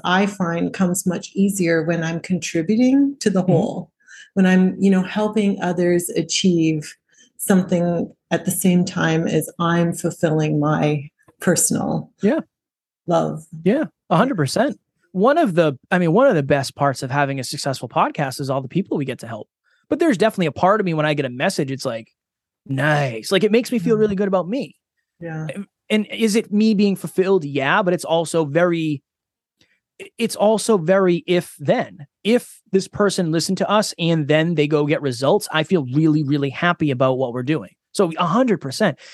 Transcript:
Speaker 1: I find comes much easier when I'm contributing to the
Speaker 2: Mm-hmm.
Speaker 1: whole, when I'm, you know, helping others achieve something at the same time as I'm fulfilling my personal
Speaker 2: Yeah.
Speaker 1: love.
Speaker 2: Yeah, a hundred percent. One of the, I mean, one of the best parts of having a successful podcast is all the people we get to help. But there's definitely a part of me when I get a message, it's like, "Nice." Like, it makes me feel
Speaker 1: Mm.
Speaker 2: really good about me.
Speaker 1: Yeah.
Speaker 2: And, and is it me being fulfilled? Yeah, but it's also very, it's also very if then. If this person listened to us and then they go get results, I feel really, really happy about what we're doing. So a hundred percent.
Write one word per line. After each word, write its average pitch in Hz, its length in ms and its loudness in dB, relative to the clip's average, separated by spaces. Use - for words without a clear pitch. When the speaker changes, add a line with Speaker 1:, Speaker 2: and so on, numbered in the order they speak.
Speaker 1:
I 185 220 2
find 175 480 -2
comes 180 320 -2
much - 280 -4
easier 180 500 2
when 165 200 -2
I'm 165 160 -4
contributing 220 1000 0
to 214 100 -2
the 185 140 0
Speaker 2:
Mm-hmm. 185 80 0
Speaker 1:
whole, - 400 0
when 190 120 2
I'm, 185 360 4
you 196 80 4
know, 185 140 4
helping 208 580 -2
others 175 480 0
achieve 160 840 0
something 175 760 0
at 170 140 -2
the 185 60 -2
same 180 340 2
time 165 420 0
as 156 220 -2
I'm 170 340 0
fulfilling 156 640 -2
my 151 500 0
personal - 720 -2
Speaker 2:
Yeah. 262 180 2
Speaker 1:
love. 156 400 -2
Speaker 2:
Yeah, 247 220 2
a 170 80 4
hundred 247 200 2
percent. 185 420 0
One 240 260 2
of 240 180 2
the, 156 220 2
I 180 80 4
mean, 170 140 2
one 254 140 6
of 233 80 4
the 147 80 2
best 139 320 -2
parts 139 280 -2
of 120 80 -6
having 139 280 0
a 127 40 -6
successful 135 440 -6
podcast 156 520 -2
is 135 100 -6
all 135 120 -2
the 120 60 -8
people 165 300 -4
we 143 80 -4
get 127 140 -8
to - 80 -14
help. 110 200 -12
But 285 100 0
there's 311 180 2
definitely 196 300 2
a 139 40 -2
part 196 300 2
of 196 40 -2
me 170 80 -2
when 151 120 0
I 151 80 0
get 143 120 -2
a 127 40 -6
message, 143 420 -2
it's 131 140 -8
like, 113 260 -8
"Nice." 135 640 -2
Like, 190 120 2
it 208 80 2
makes 240 200 2
me 240 80 0
feel 220 160 0
Speaker 1:
Mm. 214 40 2
Speaker 2:
really 208 160 0
good 202 120 -2
about 185 220 0
me. 226 260 -8
Speaker 1:
Yeah. 160 340 -10
Speaker 2:
And, 196 140 -12
and 214 180 0
is 220 280 -2
it 220 160 -2
me 214 220 4
being 196 220 2
fulfilled? 185 500 0
Yeah, 143 360 0
but 180 120 0
it's 170 120 -2
also 165 400 0
very, 160 560 0
it's 226 180 -4
also 214 420 2
very 180 500 2
if 175 320 -2
then. 147 460 -2
If 233 380 0
this 185 160 0
person 185 440 0
listened 165 280 -2
to - 100 -2
us 208 280 0
and 165 300 0
then 160 280 2
they 151 120 2
go 147 180 0
get 147 160 -2
results, 135 500 0
I 156 120 0
feel 156 300 0
really, 156 300 2
really 139 260 -2
happy 170 420 -2
about 131 260 0
what 127 160 -4
we're 127 100 -6
doing. 123 280 -4
So 180 260 0
a 175 80 -2
hundred 214 340 2
percent. 139 380 -2